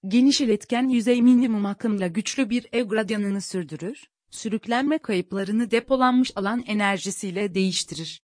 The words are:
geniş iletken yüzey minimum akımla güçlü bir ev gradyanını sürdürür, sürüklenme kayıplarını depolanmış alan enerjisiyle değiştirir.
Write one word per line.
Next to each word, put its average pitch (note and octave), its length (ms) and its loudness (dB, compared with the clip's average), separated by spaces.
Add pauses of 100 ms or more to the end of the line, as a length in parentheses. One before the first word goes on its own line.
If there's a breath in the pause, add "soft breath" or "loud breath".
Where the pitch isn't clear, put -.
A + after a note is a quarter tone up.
geniş B3+ 320 4
iletken A#3+ 480 0
yüzey A#3+ 340 2
minimum A#3+ 440 6
akımla G3+ 400 -2
güçlü G#3 440 -2
bir A#3+ 220 -2
ev A#3+ 120 0
gradyanını G#3 560 -2
sürdürür, F3 640 -8 (260)
sürüklenme A#3 680 -2
kayıplarını G3 720 -4
depolanmış B3+ 680 2
alan G#3 300 -4
enerjisiyle G3 880 -2
değiştirir. E3 680 -4 (120)